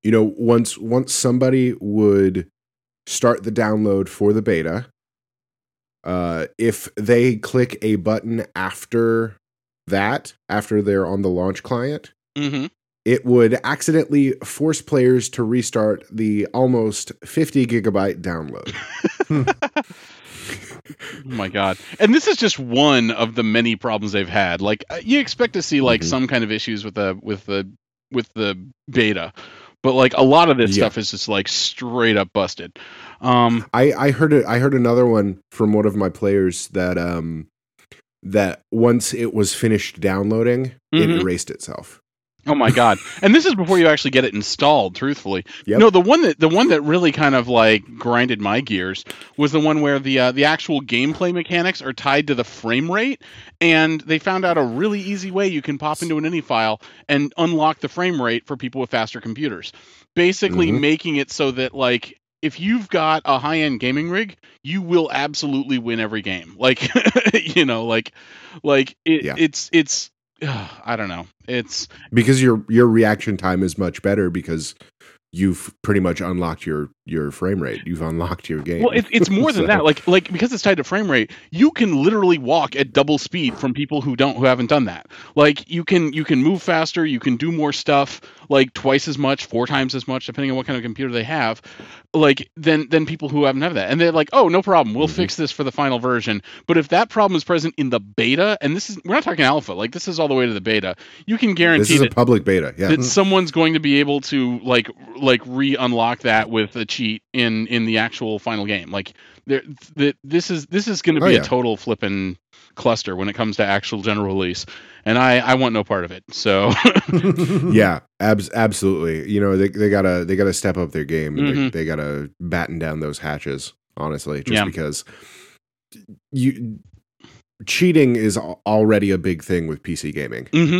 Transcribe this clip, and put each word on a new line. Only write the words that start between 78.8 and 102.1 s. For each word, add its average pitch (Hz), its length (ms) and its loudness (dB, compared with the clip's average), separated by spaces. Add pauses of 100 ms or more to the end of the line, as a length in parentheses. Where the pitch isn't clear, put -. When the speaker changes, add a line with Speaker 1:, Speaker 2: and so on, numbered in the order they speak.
Speaker 2:
Well, 240 80 2
it, 226 200 0
it's 190 180 2
more 247 220 2
than 185 120 0
Speaker 1:
<laughs> - 0 -
So 160 40 0
Speaker 2:
that. 202 160 2
Like, 151 240 2
like, 180 240 2
because 220 220 -2
it's 208 100 -8
tied 196 140 2
to 143 60 -4
frame 202 280 -4
rate, 117 200 0 (200)
you 247 200 4
can 180 320 0
literally 190 340 4
walk 135 380 0
at 135 180 -2
double 143 240 4
speed 139 400 -4
from 127 160 -2
people 143 280 -4
who 127 140 -2
don't, 135 220 0
who 135 80 0
haven't 127 220 2
done 143 180 2
that. 87 220 -10 (280)
Like, 147 340 4
you 170 140 -4
can, 165 300 0
you 156 100 -4
can 135 200 2
move 170 180 2
faster, 160 440 0
you 135 140 -2
can 123 180 0
do 160 140 -2
more 151 220 -2
stuff, - 480 -2 (280)
like, 135 240 2
twice 135 340 0
as 139 100 -6
much, 139 280 -2
four 120 220 -4
times 135 280 -2
as 127 120 -8
much, 131 180 -6
depending 139 260 -6
on 131 60 -4
what 131 100 -6
kind 135 100 -4
of 117 60 -8
computer 120 300 -6
they 117 100 -2
have, 120 380 -4 (520)
like, 143 440 4
than, 156 320 0
than 160 160 2
people 151 240 -8
who 147 160 2
haven't 135 160 0
had 165 140 -4
that. 98 140 -2
And 143 120 0
they're 170 100 4
like, 160 220 2
"Oh, 240 160 6
no 180 120 4
problem. 156 320 2
We'll 147 140 0
Speaker 1:
Mm-hmm. 151 80 -6
Speaker 2:
fix - 220 -4
this 147 160 -4
for 151 100 -6
the 131 80 -2
final 135 280 -2
version." 117 420 -2 (260)
But 170 100 2
if 147 120 0
that 202 200 2
problem 202 280 2
is 147 80 -4
present 165 320 -2
in 139 120 -2
the 117 120 0
beta, 131 580 0
and 147 160 -2
this 202 140 -8
is, 196 160 -14
we're 190 100 -2
not 302 80 0
talking 156 220 0
alpha, 135 280 0
like, 110 200 -6
this 180 160 -10
is 160 100 -6
all 156 80 0
the 139 80 0
way 127 100 2
to 120 80 -2
the 101 80 -6
beta, 98 340 -2 (300)
you 226 120 -2
can 214 180 0
guarantee 165 280 4
Speaker 1:
This 107 80 2
is 151 100 6
a - 20 6
Speaker 2:
that 117 120 0